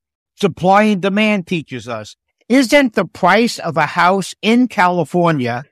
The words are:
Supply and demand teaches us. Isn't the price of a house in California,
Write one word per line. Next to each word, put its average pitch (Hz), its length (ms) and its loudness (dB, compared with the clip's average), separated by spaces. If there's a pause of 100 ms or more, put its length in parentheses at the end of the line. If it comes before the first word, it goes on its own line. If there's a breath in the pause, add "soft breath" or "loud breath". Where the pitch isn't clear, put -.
(380)
Supply 190 460 2
and 208 160 0
demand 202 460 -2
teaches 131 420 -8
us. 110 260 -12 (340)
Isn't 269 460 2
the 190 120 -2
price 202 520 0
of 160 180 -8
a 151 100 0
house 180 560 0
in 233 260 2
California, 165 1040 0